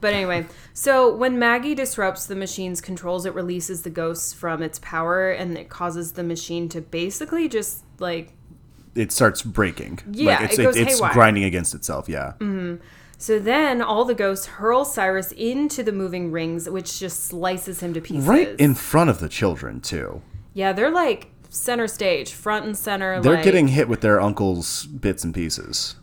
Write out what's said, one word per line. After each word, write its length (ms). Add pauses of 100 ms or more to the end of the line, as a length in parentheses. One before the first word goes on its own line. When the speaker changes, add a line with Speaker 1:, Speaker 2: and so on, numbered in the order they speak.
Speaker 1:
But 120
anyway, 340 (120)
Speaker 2:
<laughs> 140
Speaker 1:
so 420
when 240
Maggie 360
disrupts 500
the 100
machine's 460
controls, 440
it 80
releases 500
the 60
ghosts 440
from 280
its 180
power, 520
and 260
it 120
causes 440
the 100
machine 460
to 120
basically 680
just, 360 (160)
like, 340 (600)
Speaker 2:
It 180
starts 300
breaking. 560 (120)
Speaker 1:
Yeah, 300
Speaker 2:
Like, 80
it's, 100
Speaker 1:
it 40
goes 120
Speaker 2:
it, 120
it's 80
Speaker 1:
haywire. 180
Speaker 2:
grinding 320
against 280
itself, 360
yeah. 300
Speaker 1:
Mm-hmm. 440 (340)
So 220
then 420
all 220
the 120
ghosts 300
hurl 380
Cyrus 480
into 520
the 100
moving 400
rings, 360
which 300
just 240
slices 560
him 140
to 80
pieces. 260
Speaker 2:
Right 220 (100)
in 160
front 340
of 120
the 80
children, 500
too. 420 (320)
Speaker 1:
Yeah, 200
they're, 180
like, 400 (180)
center 380
stage, 460
front 320
and 120
center, 440
Speaker 2:
They're 140
Speaker 1:
like 100
Speaker 2:
getting 240
hit 180
with 140
their 180
uncle's 680
bits 380
and 100
pieces. 680